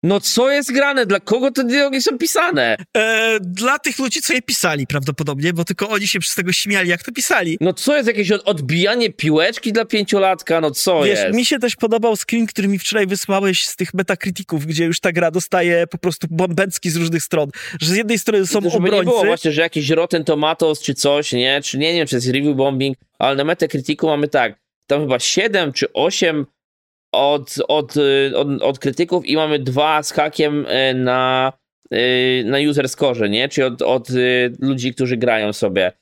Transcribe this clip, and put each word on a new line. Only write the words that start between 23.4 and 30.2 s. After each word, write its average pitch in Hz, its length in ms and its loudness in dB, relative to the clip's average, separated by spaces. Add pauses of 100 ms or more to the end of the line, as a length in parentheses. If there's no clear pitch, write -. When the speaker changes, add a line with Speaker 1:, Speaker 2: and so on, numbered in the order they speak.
Speaker 1:
Metacriticu 151 640 -2
mamy 147 200 0
tak, 120 320 0 (280)
tam 143 140 2
chyba 131 180 0
siedem 190 540 0
czy - 200 -4
osiem 160 520 0 (680)
od, 143 400 0 (120)
od, 147 300 0
y, 139 380 2
od, 143 120 0 (140)
od 135 180 0
krytyków 170 460 -2
i 143 100 0
mamy 151 240 2
dwa 147 440 0
z - 80 -8
hakiem, 147 540 0